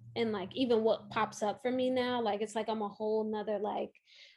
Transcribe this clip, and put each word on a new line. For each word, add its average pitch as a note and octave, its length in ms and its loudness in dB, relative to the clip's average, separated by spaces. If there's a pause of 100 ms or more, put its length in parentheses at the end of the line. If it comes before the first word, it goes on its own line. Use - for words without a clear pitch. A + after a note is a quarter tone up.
(160)
and, A3+ 160 0
like, F#3 240 -6
even A#3+ 260 4
what A3 280 2
pops G#3+ 340 0
up G3+ 180 0
for B3 80 0
me B3+ 200 2
now, B3 320 2
like, G#3+ 200 0
it's G#3+ 140 -4
like A3 140 -2
I'm A3 120 -2
a G#3 60 -2
whole G#3+ 380 0
nother, G#3+ 340 -2
like, G3+ 320 -2 (460)